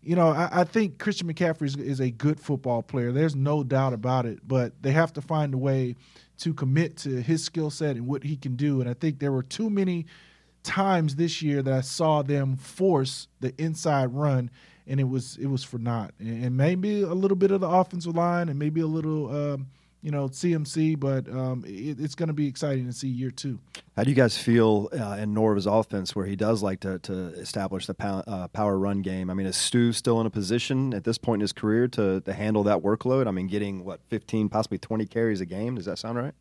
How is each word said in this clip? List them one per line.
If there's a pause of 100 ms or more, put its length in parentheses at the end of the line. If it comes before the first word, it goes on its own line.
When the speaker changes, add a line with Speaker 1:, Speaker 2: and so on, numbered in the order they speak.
Speaker 1:
you
know,
I,
I
think
Christian
McCaffrey
is,
is
a
good
football
player.
There's
no
doubt
about
it.
But
they
have
to
find
a
way (440)
to
commit
to
his
skill
set
and
what
he
can
do.
And
I
think
there
were
too
many (560)
times
this
year
that
I
saw
them
force (120)
the
inside
run, (380)
and
it
was,
it
was
for
naught.
And,
and
maybe
a
little
bit
of
the
offensive
line
and
maybe
a
little,
um, (360)
you
know,
C
M
C,
but,
um,
it,
it's
gonna
be
exciting
to
see
year
two. (360)
Speaker 2:
How
do
you
guys
feel,
uh,
in
Norv's
offense
where
he
does
like
to,
to
establish
the
pow-,
uh,
power
run
game?
I
mean,
is
Stu
still
in
a
position
at
this
point
in
his
career
to,
to
handle
that
workload?
I
mean,
getting,
what, (100)
fifteen,
possibly
twenty
carries
a
game?
Does
that
sound
right?